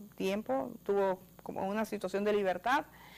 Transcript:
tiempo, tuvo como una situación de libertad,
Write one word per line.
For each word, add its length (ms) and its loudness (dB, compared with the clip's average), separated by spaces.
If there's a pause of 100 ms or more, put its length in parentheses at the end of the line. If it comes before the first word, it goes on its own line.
(160)
tiempo, 560 -2 (120)
tuvo 360 2 (240)
como 240 -4
una 160 0
situación 400 -4
de 80 2
libertad, 540 2 (320)